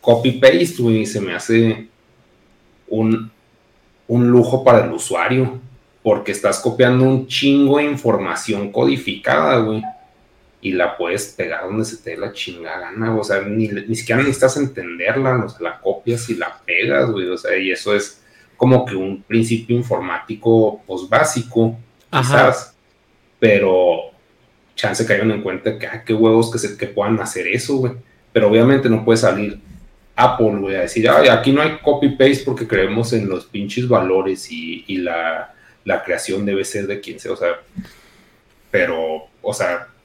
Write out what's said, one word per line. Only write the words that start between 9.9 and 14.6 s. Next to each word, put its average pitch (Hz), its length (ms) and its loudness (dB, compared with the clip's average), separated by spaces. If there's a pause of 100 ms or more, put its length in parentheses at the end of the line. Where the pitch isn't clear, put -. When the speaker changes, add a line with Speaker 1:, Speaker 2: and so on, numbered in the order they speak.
Speaker 1:
y 95 100 -4
la 87 240 -2
puedes 90 300 -4 (100)
pegar 82 280 -8
donde 104 200 -4
se - 140 -12
te - 120 -14
dé 85 60 -12
la 101 160 -10
chingada 87 580 -12
gana, 113 240 -4
o 107 80 -2
sea, 101 200 -2
ni, 107 260 -2
ni 107 260 -6
siquiera 117 280 -2
necesitas 131 340 0
entenderla, 113 880 -2